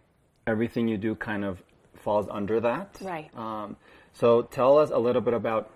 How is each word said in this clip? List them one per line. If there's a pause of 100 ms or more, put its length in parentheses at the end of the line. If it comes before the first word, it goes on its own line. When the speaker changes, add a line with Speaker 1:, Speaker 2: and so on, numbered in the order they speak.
(460)
Speaker 1:
everything
you
do
kind
of (340)
falls
under
that.
Speaker 2:
Right.
Speaker 1:
Um, (380)
so
tell
us
a
little
bit
about